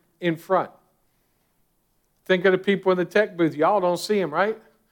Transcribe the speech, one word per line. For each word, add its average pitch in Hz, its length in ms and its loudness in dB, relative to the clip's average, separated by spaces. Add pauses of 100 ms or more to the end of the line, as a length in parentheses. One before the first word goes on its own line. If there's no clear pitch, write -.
(200)
in 170 160 -2
front. 170 360 0 (1500)
Think 185 200 0
of 190 60 4
the 185 60 2
people 190 340 0
in 180 60 0
the 175 80 -4
tech 196 320 -2
booth. 156 180 0
Y'all 196 240 2
don't 175 200 0
see 208 200 -2
'em, 151 140 -4
right? 208 240 -2 (340)